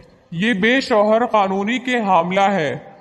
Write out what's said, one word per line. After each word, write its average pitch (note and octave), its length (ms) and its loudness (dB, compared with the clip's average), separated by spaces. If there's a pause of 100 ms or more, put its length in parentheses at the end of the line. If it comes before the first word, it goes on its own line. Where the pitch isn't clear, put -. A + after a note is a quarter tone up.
(340)
ये G#3 200 -2
बेशौहर A3+ 720 2
कानूनी G3+ 540 -2
के B3+ 120 -6
हामला G3 560 0
है।" D#3 540 -4